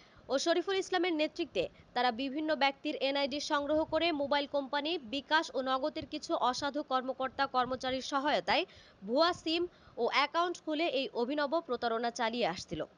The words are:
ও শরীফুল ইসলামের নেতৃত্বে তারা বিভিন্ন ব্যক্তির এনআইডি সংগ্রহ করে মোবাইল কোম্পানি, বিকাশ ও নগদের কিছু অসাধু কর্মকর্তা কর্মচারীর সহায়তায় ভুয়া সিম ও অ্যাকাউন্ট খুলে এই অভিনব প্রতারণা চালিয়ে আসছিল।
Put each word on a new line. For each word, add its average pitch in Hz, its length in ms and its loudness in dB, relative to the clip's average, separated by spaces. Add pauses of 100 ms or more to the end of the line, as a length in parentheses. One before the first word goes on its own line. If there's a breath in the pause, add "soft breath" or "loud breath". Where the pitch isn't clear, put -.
(320 loud breath)
ও - 20 0 (100)
শরীফুল 339 380 2
ইসলামের 359 380 2
নেতৃত্বে 302 440 -2 (300 loud breath)
তারা 247 160 2 (100)
বিভিন্ন 285 300 -2 (120)
ব্যক্তির 277 340 0 (120)
এনআইডি 277 320 0 (100)
সংগ্রহ 294 300 2 (120)
করে 320 140 2 (140)
মোবাইল 285 260 0 (100)
কোম্পানি, 285 360 -2 (220)
বিকাশ 311 300 2 (120)
ও - 20 -2 (120)
নগদের 277 420 -2
কিছু 302 200 -6 (180)
অসাধু 285 300 -2 (100)
কর্মকর্তা 262 540 -2 (100)
কর্মচারীর 254 580 -2
সহায়তায় 269 520 2 (420 loud breath)
ভুয়া 294 240 4 (120)
সিম 330 200 0 (400 loud breath)
ও - 20 2 (120)
অ্যাকাউন্ট 339 480 2
খুলে 311 220 0 (140)
এই 262 60 -2 (160)
অভিনব 285 300 -2 (160)
প্রতারণা 233 420 -2 (100)
চালিয়ে 226 340 0
আসছিল। - 260 -8 (180)